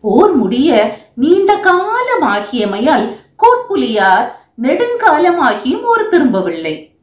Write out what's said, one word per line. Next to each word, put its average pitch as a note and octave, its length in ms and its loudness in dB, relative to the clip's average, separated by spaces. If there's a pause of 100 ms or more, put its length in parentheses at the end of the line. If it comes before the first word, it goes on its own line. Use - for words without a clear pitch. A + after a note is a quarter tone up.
போர் D4+ 340 2
முடிய A#3+ 600 0 (180)
நீண்ட F#4+ 440 2
காலமாகியமையால் D4 1600 -2 (200)
கோட்புலியார் A#3+ 920 0 (340)
நெடுங்காலமாகியும் E4+ 1200 0
ஊர் A#4 260 0
திரும்பவில்லை. E3+ 920 -2